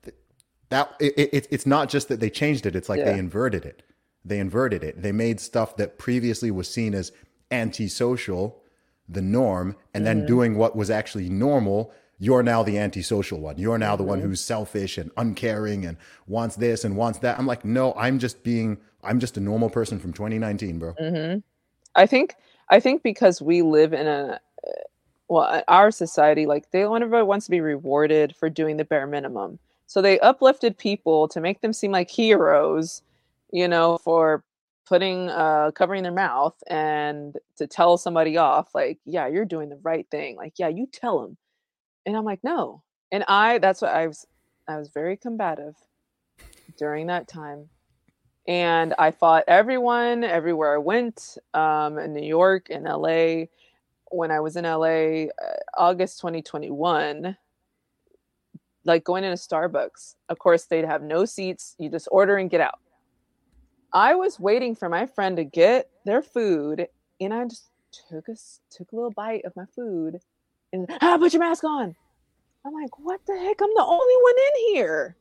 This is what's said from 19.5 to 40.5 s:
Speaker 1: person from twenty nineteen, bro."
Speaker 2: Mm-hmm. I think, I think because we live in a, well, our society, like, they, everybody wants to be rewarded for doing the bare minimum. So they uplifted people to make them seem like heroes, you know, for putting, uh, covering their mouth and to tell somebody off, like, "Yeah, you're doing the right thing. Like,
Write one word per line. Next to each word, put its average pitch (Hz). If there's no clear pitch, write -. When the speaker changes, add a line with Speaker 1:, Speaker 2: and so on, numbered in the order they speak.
Speaker 1:
person 110
from 87
twenty 110
nineteen, 104
bro." 82
Speaker 2:
Mm-hmm. 165
I 175
think, -
I 214
think 277
because 208
we 170
live 156
in 147
a, 143
well, 160
our 196
society, 151
like, 147
they, 185
everybody 226
wants 202
to -
be 175
rewarded 151
for 160
doing 156
the 151
bare 147
minimum. 131
So 196
they 190
uplifted 262
people 160
to 165
make 180
them 226
seem 202
like 180
heroes, 160
you 175
know, 170
for 160
putting, 185
uh, 156
covering 190
their 180
mouth 156
and 151
to 147
tell 175
somebody 160
off, 147
like, 139
"Yeah, 156
you're 180
doing 160
the 143
right 165
thing. 147
Like, 147